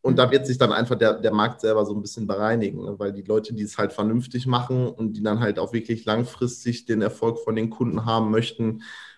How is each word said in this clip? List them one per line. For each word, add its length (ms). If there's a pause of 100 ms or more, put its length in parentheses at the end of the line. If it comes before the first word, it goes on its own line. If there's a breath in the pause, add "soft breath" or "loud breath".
und 180
da 100
wird 160
sich 140
dann 120
einfach 280
der, 200
der 140
Markt 280
selber 240
so 100
ein 60
bisschen 260
bereinigen, 560
ne? 160
Weil 140
die 100
Leute, 300
die 100
es 140
halt 160
vernünftig 520
machen 420
und 260
die 100
dann 160
halt 200
auch 140
wirklich 320
langfristig 800
den 160
Erfolg 380
von 160
den 160
Kunden 340
haben 260
möchten, 500 (360 loud breath)